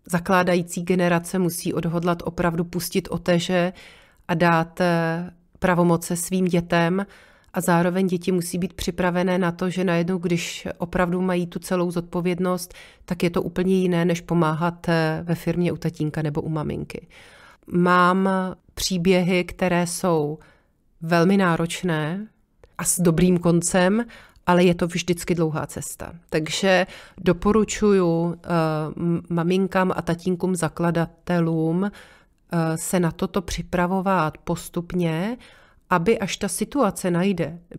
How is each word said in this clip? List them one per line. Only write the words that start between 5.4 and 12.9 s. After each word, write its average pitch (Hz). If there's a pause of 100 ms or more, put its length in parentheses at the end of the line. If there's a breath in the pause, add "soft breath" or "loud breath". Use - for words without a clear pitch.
pravomoce 175
svým 185
dětem 175 (480 loud breath)
a 185
zároveň 180
děti 175
musí 175
být 180
připravené 180
na 175
to, 180
že 180
najednou, 175
když 170 (100)
opravdu 180
mají 180
tu 175
celou 180
zodpovědnost, 180 (320 loud breath)